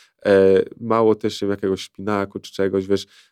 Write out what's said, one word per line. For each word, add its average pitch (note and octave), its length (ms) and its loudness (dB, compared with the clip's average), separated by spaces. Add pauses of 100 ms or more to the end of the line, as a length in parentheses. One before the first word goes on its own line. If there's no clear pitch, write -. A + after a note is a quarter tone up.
(260)
E, G2 380 4 (160)
mało A2+ 360 2
też G#2+ 260 -6
jem G2+ 100 -2
jakiegoś F#2+ 300 -4
szpinaku G2 580 -6
czy - 140 -18
czegoś, G2 340 -2
wiesz, G2 180 -2 (260)